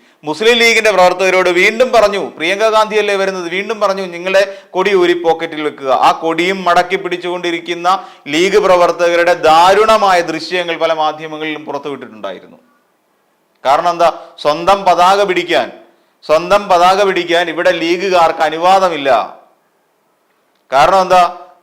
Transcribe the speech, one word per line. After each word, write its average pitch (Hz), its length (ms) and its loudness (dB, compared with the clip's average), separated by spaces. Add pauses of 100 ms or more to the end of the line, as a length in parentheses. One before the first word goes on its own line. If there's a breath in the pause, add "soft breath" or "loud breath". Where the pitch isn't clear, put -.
(240 soft breath)
മുസ്ലിം 180 340 0
ലീഗിന്റെ 220 340 2
പ്രവർത്തകരോട് 180 580 2
വീണ്ടും 220 420 2
പറഞ്ഞു, 196 460 2
പ്രിയങ്ക 196 320 -2
ഗാന്ധിയല്ലേ 208 460 0
വരുന്നത്, 190 340 -4
വീണ്ടും 208 300 -6
പറഞ്ഞു, 196 240 -2
"നിങ്ങളുടെ 190 540 -2 (120)
കൊടി 190 260 -2
ഊരി 175 180 4
പോക്കറ്റിൽ 165 480 -4
വെക്കുക." 135 300 -4
ആ 147 200 4
കൊടിയും 175 520 -4
മടക്കി 175 320 0
പിടിച്ചുകൊണ്ടിരിക്കുന്ന 175 1120 -6 (200 loud breath)
ലീഗ് 185 320 0
പ്രവർത്തകരുടെ 175 760 2
ദാരുണമായ 185 880 4
ദൃശ്യങ്ങൾ 165 560 -6
പല 165 160 -2
മാധ്യമങ്ങളിലും 156 720 -6
പുറത്തുവിട്ടിട്ടുണ്ടായിരുന്നു. 110 920 -12 (1080)
കാരണം 160 240 2
എന്താ? 170 300 0 (220 loud breath)
സ്വന്തം 170 420 0
പതാക 180 400 2
പിടിക്കാൻ, 160 480 -2 (540)
സ്വന്തം 175 420 0
പതാക 185 360 4
പിടിക്കാൻ 170 460 -2
ഇവിടെ 175 220 0
ലീഗുകാർക്ക് 170 680 0
അനുവാദമില്ല. 160 1000 0 (1300)
കാരണം 165 300 4
എന്താ? 180 360 2 (260)